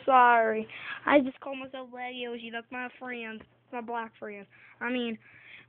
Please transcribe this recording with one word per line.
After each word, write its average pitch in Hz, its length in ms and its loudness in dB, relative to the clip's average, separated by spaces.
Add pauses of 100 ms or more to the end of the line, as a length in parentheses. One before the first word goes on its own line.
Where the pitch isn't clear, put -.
sorry. 233 600 6 (400)
I 294 140 8
just 262 200 -2
call 277 160 -10
myself 262 340 -14
Black 247 240 -10
Yoshi. 240 360 -10
That's 233 200 -10
my 254 180 -10 (100)
friend. 233 440 -10 (300)
My 247 80 -8
black 226 380 -8
friend. 202 280 -14 (340)
I 240 100 -4
mean, 240 280 -4 (500)